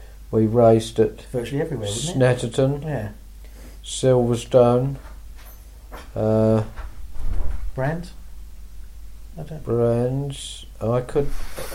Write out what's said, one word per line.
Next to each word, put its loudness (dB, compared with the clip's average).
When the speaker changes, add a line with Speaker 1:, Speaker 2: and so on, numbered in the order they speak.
Speaker 1:
we 4
raced 6
at 2
Speaker 2:
Virtually -4
everywhere, -4
wasn't -2
it? 4
Speaker 1:
Snetterton, 0
Speaker 2:
Yeah. -4
Speaker 1:
Silverstone, 4
uh, 4
Speaker 2:
Brands? -4
I -10
don't -12
Speaker 1:
Brands. 0
I 2
could, 0